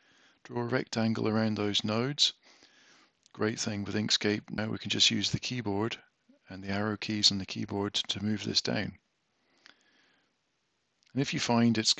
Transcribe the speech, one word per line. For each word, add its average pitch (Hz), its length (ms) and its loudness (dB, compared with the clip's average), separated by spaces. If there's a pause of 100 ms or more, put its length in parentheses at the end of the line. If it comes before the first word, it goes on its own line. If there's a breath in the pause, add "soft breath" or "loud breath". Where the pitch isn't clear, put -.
(460 soft breath)
Draw 120 160 -4
a - 20 -2
rectangle 113 640 0
around 110 280 2
those 101 280 0
nodes. 117 500 0 (1000 soft breath)
Great 110 260 -2
thing 104 240 -4
with 101 120 -4
Inkscape, 107 540 0
now 107 180 -4
we 113 120 -4
can 104 100 -8
just 107 220 4
use 107 180 0
the - 100 0
keyboard 110 580 -2 (520)
and 95 140 -12
the 98 60 -6
arrow 104 280 0
keys 104 340 2
on 101 60 0
the 95 80 -4
keyboard 104 480 -4
to - 300 -4
move 104 200 0
this 107 180 0
down. 107 360 -2 (2250 soft breath)
And 127 80 0
if - 120 -2
you 151 60 -2
find 117 380 4
it's, 110 220 2